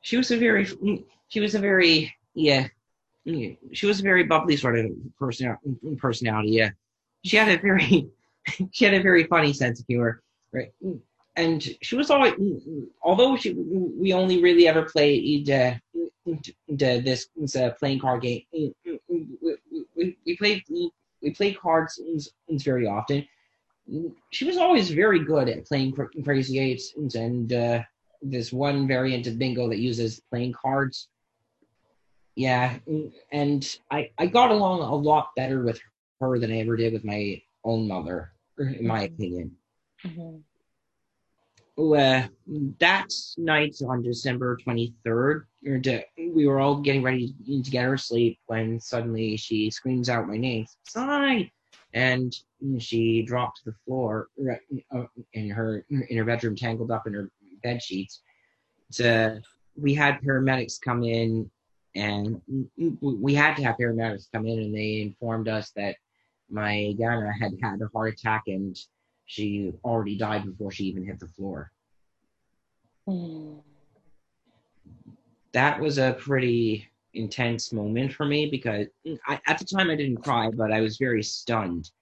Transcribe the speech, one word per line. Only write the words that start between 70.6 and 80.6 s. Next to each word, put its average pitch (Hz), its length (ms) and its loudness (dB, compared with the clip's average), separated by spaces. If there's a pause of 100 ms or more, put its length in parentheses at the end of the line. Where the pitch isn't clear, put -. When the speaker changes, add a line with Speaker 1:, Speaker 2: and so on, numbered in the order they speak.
Speaker 1:
she 101 140 -8
even 92 200 -6
hit 90 140 -12
the 87 80 -16
floor. 85 440 -12 (1400)
Speaker 2:
Hmm. 156 520 -10 (1900)
Speaker 1:
That 143 260 2
was 147 180 -2
a 131 220 2
pretty 120 680 0 (260)
intense 117 600 -4
moment 113 400 -4
for 151 120 -4
me 147 220 0
because 110 400 -4 (380)
I, - 220 -6
at - 100 2
the 190 80 -10
time 190 240 -6
I 156 60 -2
didn't 135 280 -4
cry, 117 260 0
but 110 220 -2